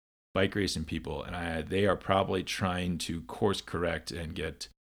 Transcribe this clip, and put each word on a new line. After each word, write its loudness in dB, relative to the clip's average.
bike 4
racing 0
people. -4
And -8
I, -2
they 2
are 6
probably 2
trying 0
to -4
course 2
correct -2
and -6
get -6